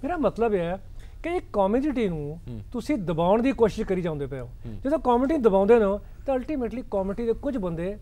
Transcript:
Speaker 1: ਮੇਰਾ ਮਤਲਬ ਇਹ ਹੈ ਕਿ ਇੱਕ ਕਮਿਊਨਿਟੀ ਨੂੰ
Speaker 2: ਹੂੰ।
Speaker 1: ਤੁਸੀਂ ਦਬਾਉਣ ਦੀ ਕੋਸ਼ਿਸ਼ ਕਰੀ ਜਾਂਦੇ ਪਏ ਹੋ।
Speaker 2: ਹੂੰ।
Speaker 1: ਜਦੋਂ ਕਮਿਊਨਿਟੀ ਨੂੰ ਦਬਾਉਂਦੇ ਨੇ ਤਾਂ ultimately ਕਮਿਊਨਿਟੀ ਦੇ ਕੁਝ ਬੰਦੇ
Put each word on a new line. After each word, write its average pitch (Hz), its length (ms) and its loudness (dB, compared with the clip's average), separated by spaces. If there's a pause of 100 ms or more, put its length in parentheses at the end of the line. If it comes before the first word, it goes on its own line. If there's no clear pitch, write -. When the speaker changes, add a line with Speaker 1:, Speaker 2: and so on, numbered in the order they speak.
Speaker 1:
ਮੇਰਾ 339 140 -2
ਮਤਲਬ 220 360 2
ਇਹ 190 60 2
ਹੈ 175 220 -4 (420)
ਕਿ 311 60 -4
ਇੱਕ 359 240 -2
ਕਮਿਊਨਿਟੀ 220 560 2
ਨੂੰ 151 300 -6 (100)
Speaker 2:
ਹੂੰ। 113 120 -10 (100)
Speaker 1:
ਤੁਸੀਂ 269 260 -2
ਦਬਾਉਣ 180 440 2
ਦੀ 269 100 4
ਕੋਸ਼ਿਸ਼ 214 360 2
ਕਰੀ 185 140 0
ਜਾਂਦੇ 151 240 -4
ਪਏ 131 140 -8
ਹੋ। 123 60 -10
Speaker 2:
ਹੂੰ। 117 400 -12
Speaker 1:
ਜਦੋਂ 294 140 2
ਕਮਿਊਨਿਟੀ 247 340 2
ਨੂੰ 311 80 0
ਦਬਾਉਂਦੇ 208 380 6
ਨੇ 202 200 2 (260)
ਤਾਂ 269 100 2
ultimately 247 560 -4
ਕਮਿਊਨਿਟੀ 196 340 -2
ਦੇ 226 80 2
ਕੁਝ 269 240 -2
ਬੰਦੇ 180 440 -4